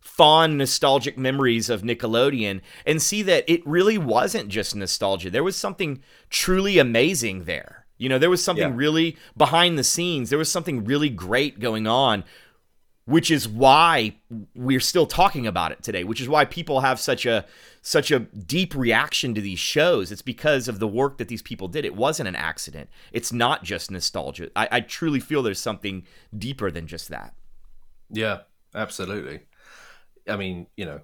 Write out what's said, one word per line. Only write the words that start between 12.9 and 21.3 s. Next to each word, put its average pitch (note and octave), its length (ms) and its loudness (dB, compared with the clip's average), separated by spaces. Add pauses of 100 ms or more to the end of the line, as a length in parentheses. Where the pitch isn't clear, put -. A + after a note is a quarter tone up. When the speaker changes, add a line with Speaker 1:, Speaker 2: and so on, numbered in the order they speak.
Speaker 1:
which D#3 240 4
is C#3 180 0
why C3 680 6 (380)
we're B2+ 260 0
still E3 260 2
talking E3 400 2
about F2 260 -2
it - 100 -16
today, F#2 220 -6
which A2 160 -6
is B2 80 -8
why D3+ 160 4
people D3 360 -2
have C3 200 2
such - 240 -2
a, A2+ 220 0 (340)
such - 300 0
a C#3 100 4
deep G#2 540 -4
reaction A#2+ 600 0
to G#2+ 60 -2
these G2 180 -6
shows. C#3+ 520 2
It's G#2 120 -14
because C3 460 -2
of G#2 120 -6
the A2 80 -2
work C3 300 -2
that A#2 100 -8
these A2+ 140 -10